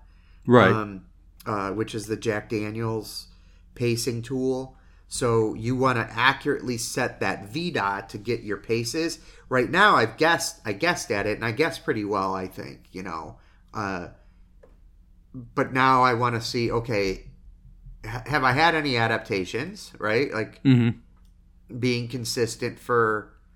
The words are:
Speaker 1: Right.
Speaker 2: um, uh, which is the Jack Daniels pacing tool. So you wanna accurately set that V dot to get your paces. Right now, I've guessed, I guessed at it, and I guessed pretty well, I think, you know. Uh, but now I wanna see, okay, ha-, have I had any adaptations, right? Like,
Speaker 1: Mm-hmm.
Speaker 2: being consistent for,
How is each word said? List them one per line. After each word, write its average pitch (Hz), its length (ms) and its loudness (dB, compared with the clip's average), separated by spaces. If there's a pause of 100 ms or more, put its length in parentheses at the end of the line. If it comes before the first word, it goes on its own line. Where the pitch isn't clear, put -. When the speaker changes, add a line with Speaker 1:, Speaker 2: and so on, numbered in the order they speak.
(480)
Speaker 1:
Right. 117 240 10
Speaker 2:
um, 104 340 -2 (400)
uh, 101 260 -2
which 110 220 -4
is 107 140 -8
the 110 80 -2
Jack 104 340 -4
Daniels 110 760 -6 (460)
pacing 117 480 -2
tool. 131 560 -4 (300)
So 113 460 2
you 117 220 -2
wanna 123 360 2
accurately 127 680 0
set - 420 -4
that 98 300 -4
V 165 220 -6
dot 101 380 -4
to - 80 -12
get 113 240 -4
your 104 160 -6
paces. 120 640 -4 (300)
Right 127 200 2
now, 185 260 6
I've 113 220 2
guessed, - 480 0
I 107 80 -4
guessed 160 380 -2
at 101 160 0
it, 107 80 -2
and 113 100 -4
I 117 60 -2
guessed 147 340 -2
pretty 117 200 -2
well, 98 280 0
I 95 140 -6
think, 69 440 -16
you 92 120 -12
know. 80 340 -12 (360)
Uh, 95 360 -6 (1200)
but 123 400 -6
now 131 300 6
I 127 120 6
wanna 120 260 0
see, 117 300 -2
okay, 107 540 -2 (800)
ha-, 117 220 -10
have 139 180 2
I 127 100 4
had 165 200 4
any 147 240 0
adaptations, 113 1040 -2
right? 113 340 0
Like, 107 300 -6
Speaker 1:
Mm-hmm. - 1160 0
Speaker 2:
being 120 280 0
consistent 117 720 -4
for, 110 540 0 (220)